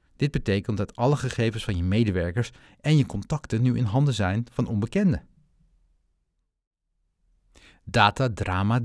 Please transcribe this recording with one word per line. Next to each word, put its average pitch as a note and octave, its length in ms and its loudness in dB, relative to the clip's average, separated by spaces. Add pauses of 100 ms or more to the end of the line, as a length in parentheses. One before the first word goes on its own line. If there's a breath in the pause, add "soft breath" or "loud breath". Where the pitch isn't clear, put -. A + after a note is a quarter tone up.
(160)
Dit D3 140 -2
betekent - 460 -2
dat G2 200 -6
alle C#3 200 2
gegevens A#2 480 -2
van G2+ 120 -2
je F2 60 -2
medewerkers F#2 680 0 (300 soft breath)
en D3+ 160 2
je B2+ 100 4
contacten A#2 560 -4
nu B2 140 2
in A#2 80 0
handen B2+ 300 0
zijn G2+ 380 -2
van B2 140 -2
onbekenden. A#2 600 0 (2500 soft breath)
Datadrama G#2 1000 2